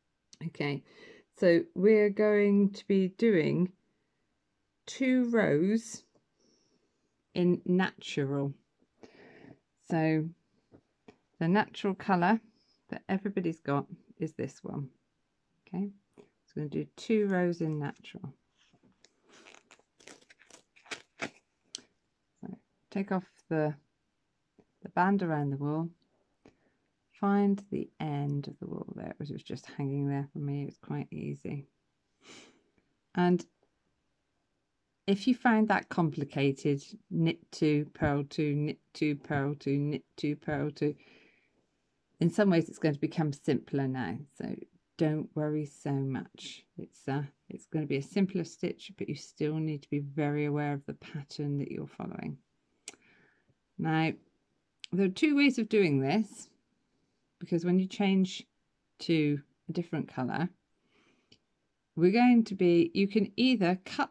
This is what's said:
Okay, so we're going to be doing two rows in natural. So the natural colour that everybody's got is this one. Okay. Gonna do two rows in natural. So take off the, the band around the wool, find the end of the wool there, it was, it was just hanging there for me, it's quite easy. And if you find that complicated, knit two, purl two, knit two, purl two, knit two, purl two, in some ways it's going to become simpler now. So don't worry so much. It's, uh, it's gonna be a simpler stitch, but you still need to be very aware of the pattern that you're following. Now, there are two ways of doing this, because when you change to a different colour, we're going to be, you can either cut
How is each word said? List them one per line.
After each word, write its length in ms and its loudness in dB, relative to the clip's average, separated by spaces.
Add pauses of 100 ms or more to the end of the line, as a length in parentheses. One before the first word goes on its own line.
(460)
Okay, 360 -4 (560)
so 240 6 (120)
we're 360 6
going 600 4
to 160 -16
be 220 4
doing 640 2 (1160)
two 440 0
rows 760 2 (1300)
in 300 2
natural. 920 -2 (1400)
So 380 2 (1120)
the 80 0
natural 460 0
colour 460 2 (500)
that 180 -10
everybody's 520 -4
got 260 -2 (320)
is 160 -6
this 280 -8
one. 260 -8 (760)
Okay. 240 -6 (640)
Gonna 140 -6
do 180 -6 (100)
two 300 2
rows 340 0
in 200 -2
natural. 520 -12 (4000)
So 180 -14 (320)
take 200 -4
off 140 -2 (240)
the, 260 0 (1080)
the 80 -14
band 340 2
around 260 -2
the 60 -4
wool, 340 -4 (1300)
find 420 2 (100)
the 260 -6
end 480 -4
of 140 -14
the 60 -12
wool 280 -10
there, 140 -10
it 100 -12
was, 120 -10
it 40 -8
was 80 -12
just 240 -12
hanging 420 -4
there 240 -4
for 60 -12
me, 300 -6
it's 100 -16
quite 320 -8
easy. 560 -10 (1500)
And 280 4 (1600)
if 180 0
you 80 4
find 340 4
that 200 0
complicated, 960 0 (260)
knit 300 0 (100)
two, 440 2
purl 300 0
two, 300 -2
knit 240 -2 (140)
two, 240 0
purl 380 -2
two, 220 -2
knit 280 -2 (120)
two, 200 -4
purl 340 -4
two, 240 -2 (1300)
in 100 4
some 200 2
ways 180 4
it's 100 -16
going 160 0
to 60 -12
become 320 -2
simpler 560 -2
now. 300 -6 (200)
So 160 -8 (420)
don't 380 0
worry 320 -2
so 260 -8
much. 720 -6 (120)
It's, 320 -16
uh, 140 -2 (260)
it's 180 -16
gonna 200 -4
be 100 -2
a 60 -2
simpler 420 -2
stitch, 520 -10
but 120 -8
you 60 -4
still 420 -6
need 260 -4
to 80 -14
be 100 -2
very 440 -2
aware 280 0
of 140 -6
the 80 -8
pattern 640 -6
that 120 -4
you're 160 -8
following. 520 -10 (1400)
Now, 340 0 (800)
there 140 2
are 40 2
two 260 2
ways 220 4
of 100 -2
doing 320 4
this, 480 -2 (920)
because 240 -2
when 140 4
you 80 2
change 580 0 (560)
to 400 0 (280)
a 40 -6
different 360 -6
colour, 400 -4 (1500)
we're 160 4
going 320 6
to 100 -8
be, 400 4
you 140 2
can 280 0
either 480 2
cut 260 -6